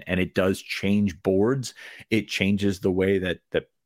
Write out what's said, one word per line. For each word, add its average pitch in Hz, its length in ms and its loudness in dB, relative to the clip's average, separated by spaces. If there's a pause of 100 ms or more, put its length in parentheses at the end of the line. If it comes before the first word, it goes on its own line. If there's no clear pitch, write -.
and 90 140 0
it 87 140 -2
does 95 280 0
change 101 640 0
boards. 113 500 0 (340)
It 107 200 0
changes 98 520 0
the 95 120 2
way 95 260 2
that, 90 220 -2 (100)
that, 82 140 -2 (220)